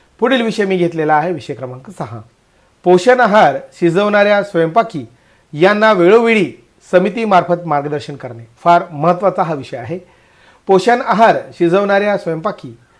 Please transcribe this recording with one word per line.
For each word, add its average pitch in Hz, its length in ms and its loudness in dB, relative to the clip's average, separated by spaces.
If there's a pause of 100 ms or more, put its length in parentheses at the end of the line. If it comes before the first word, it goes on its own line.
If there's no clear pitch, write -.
(200)
पुढील 247 220 0
विषय 214 220 -4
मी 190 120 -2
घेतलेला 160 380 -2
आहे, 160 180 0
विषय 143 220 -10
क्रमांक 127 360 -14
सहा, 117 300 -14 (640)
पोषण 185 360 4
आहार 190 380 4 (140)
शिजवणाऱ्या 202 680 0
स्वयंपाकी 170 640 -2 (480)
यांना 208 400 2
वेळोवेळी 208 600 2 (400)
समितीमार्फत 180 760 0
मार्गदर्शन 147 500 -6
करणे. 117 280 -16 (200)
फार 175 260 4
महत्त्वाचा 175 520 -2
हा 160 120 -4
विषय 135 220 -10
आहे. 120 220 -10 (720)
पोषण 214 380 2
आहार 208 300 4 (220)
शिजवणाऱ्या 196 600 0
स्वयंपाकी 160 580 -8 (240)